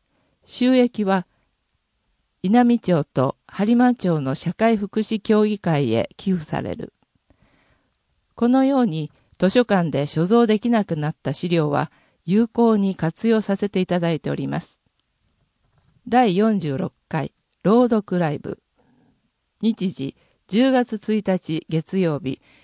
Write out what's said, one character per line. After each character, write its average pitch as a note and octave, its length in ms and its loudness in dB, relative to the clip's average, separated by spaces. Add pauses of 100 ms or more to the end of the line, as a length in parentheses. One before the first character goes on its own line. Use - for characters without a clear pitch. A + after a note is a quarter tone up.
(440)
収 B3+ 320 0
益 A#3+ 300 2
は、 F#3+ 220 -2 (1120)
稲 A3+ 220 4
美 A#3+ 160 2
町 E3 240 0
と - 420 -2
播 G#3+ 300 -2
磨 B3 180 4
町 E3+ 260 -2
の C3+ 140 -4
社 E3 220 -6
会 A3+ 200 2
福 G3+ 260 -4
祉 G#3+ 200 -4
協 G#3+ 240 2
議 G#3 140 -2
会 C#3+ 340 0
へ A#2 240 0
寄 - 160 -4
付 E3 100 -4
さ C#3+ 200 -6
れ F#2+ 120 -8
る。 - 160 -12 (1400)
こ A#3 140 0
の C4 180 4
よ C4+ 140 2
う A#3+ 80 2
に、 D#3 240 -6 (260)
図 F#3 140 2
書 B3 140 4
館 F3 260 0
で D3 160 -2
所 E3 200 -2
蔵 A#3 200 4
で G#3+ 120 2
き A#3+ 120 -2
な A3 120 2
く E3+ 120 -6
な D3+ 160 -4
っ - 40 -8
た - 180 -6
資 F3+ 160 -6
料 E3 200 2
は、 C#3+ 220 -2 (340)
有 G#3+ 220 2
効 A#3 280 2
に G3 200 0
活 E3 320 -4
用 A3 140 2
さ G3 140 -2
せ G3+ 140 -4
て F#3+ 100 -2
い F#3 60 0
た F3 140 -2
だ E3+ 120 -2
い D3+ 80 -4
て D3 120 -6
お C#3+ 40 -4
り C#3 120 -6
ま D3 140 -6
す。 - 200 -18 (1300)
第 A#3 280 4
四 G#3+ 220 2
十 D3 180 -4
六 B2+ 160 -4 (160)
回、 D3 240 -6 (300)
朗 A#3 260 4
読 G#3+ 300 -2
ラ E3 140 0
イ - 80 -6
ブ。 - 240 -12 (1000)
日 G#3+ 300 -2
時、 - 240 -10 (320)
十 B3+ 240 2
月 B3 240 0
一 G#3+ 260 -4
日 F3 480 -4
月 D#3+ 300 -4
曜 D#3+ 200 0
日、 C3 220 -8 (220)